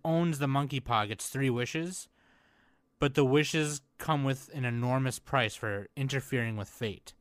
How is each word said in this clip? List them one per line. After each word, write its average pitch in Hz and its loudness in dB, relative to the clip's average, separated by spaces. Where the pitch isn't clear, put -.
owns 165 2
the 143 0
monkey 139 0
paw 110 2
gets 104 -6
three 135 0
wishes, 160 -4
but 143 2
the 147 4
wishes 147 2
come 147 0
with 135 -2
an 131 -4
enormous 123 0
price 123 0
for 104 -4
interfering 127 -2
with 101 -6
fate. - -8